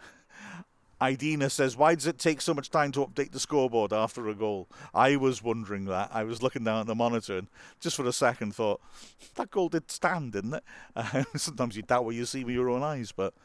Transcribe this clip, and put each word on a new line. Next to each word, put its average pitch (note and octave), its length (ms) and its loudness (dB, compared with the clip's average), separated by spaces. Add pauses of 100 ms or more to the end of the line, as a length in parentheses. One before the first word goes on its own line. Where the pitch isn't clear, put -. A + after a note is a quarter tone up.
(1000)
Idina C3+ 480 2
says, C3 260 2
"Why D#3 200 6
does C#3 100 -4
it E3 140 0
take D#3 200 2
so F3 140 0
much C#3+ 160 -4
time D3 220 2
to C#3 140 0
update C#3+ 260 -4
the C3 80 -8
scoreboard A#2 520 2
after A2 380 0
a G#2+ 60 -4
goal?" G#2 340 -2 (240)
I C3 220 6
was C3 260 2
wondering G#2+ 440 -2
that. F#2+ 280 -2
I A2 100 -2
was A2+ 200 -4
looking B2+ 200 -2
down A2 180 2
at G#2+ 60 -4
the A#2 60 -2
monitor A2+ 460 0
and F#2+ 80 -8 (320)
just E3+ 160 -4
for C3+ 100 -2
a B2 80 0
second A#2+ 400 0
thought, G#2+ 260 0 (560)
"That - 140 -6
goal F3+ 200 0
did E3 200 -4
stand, D#3+ 440 -2
didn't G2+ 220 -4
it?" - 80 -10 (160)
<laughs> - 160 -20
Uh, C3 280 0 (120)
sometimes B2 400 -4
you G#2+ 60 -6
doubt B2 240 2
what A#2 100 -4
you A#2+ 100 -4
see C3 180 -6
with A#2+ 100 -4
your B2 160 2
own B2 140 0
eyes, C#3 280 -4
but, G2 220 -4 (120)